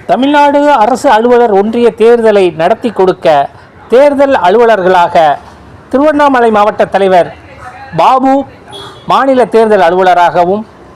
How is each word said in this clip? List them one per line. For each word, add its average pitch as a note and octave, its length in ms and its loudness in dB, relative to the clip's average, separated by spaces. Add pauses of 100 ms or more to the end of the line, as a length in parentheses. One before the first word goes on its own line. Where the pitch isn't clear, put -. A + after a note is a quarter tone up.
தமிழ்நாடு C#4+ 680 0
அரசு B3 380 0
அலுவலர் A#3+ 400 2
ஒன்றிய A3 460 0
தேர்தலை G#3+ 580 2
நடத்தி G3+ 360 -2
கொடுக்க F3 580 -2 (400)
தேர்தல் C4+ 460 2
அலுவலர்களாக F#3 1000 0 (540)
திருவண்ணாமலை C#4 600 0
மாவட்ட G#3 340 0
தலைவர் F#3 500 -2 (640)
பாபு C4 480 0 (600)
மாநில B3 380 0
தேர்தல் G#3+ 360 0
அலுவலராகவும், F3+ 840 0 (340)